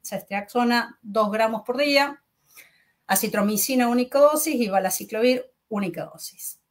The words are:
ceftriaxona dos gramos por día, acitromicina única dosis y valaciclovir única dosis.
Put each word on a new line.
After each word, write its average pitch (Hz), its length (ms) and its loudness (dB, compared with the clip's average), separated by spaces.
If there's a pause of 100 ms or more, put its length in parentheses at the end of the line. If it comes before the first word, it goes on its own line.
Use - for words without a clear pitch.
ceftriaxona 226 960 -2
dos 214 300 -2
gramos 220 320 0
por 247 140 -6
día, 285 460 0 (840)
acitromicina 214 800 0
única 247 300 0
dosis 302 380 4
y 233 120 0
valaciclovir 214 800 0 (180)
única 165 360 -6
dosis. - 560 -14 (100)